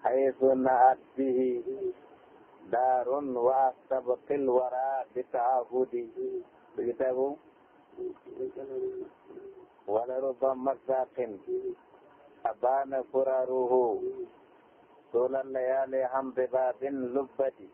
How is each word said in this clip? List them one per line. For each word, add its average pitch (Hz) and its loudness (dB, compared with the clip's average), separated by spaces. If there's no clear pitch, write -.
حيث 131 2
نأت 131 6
به 131 0
دار 123 2
وأستبقي 127 0
الورى 127 0
بتعهدي. 123 -2
Bi 104 -4
ci 120 -2
tegu. 131 0
ولرب 127 -2
مزاق 131 0
أبان 131 -2
كرره 131 2
طول 127 2
الليالي 131 0
عن 131 -2
ضباب 127 0
لبتي 131 -4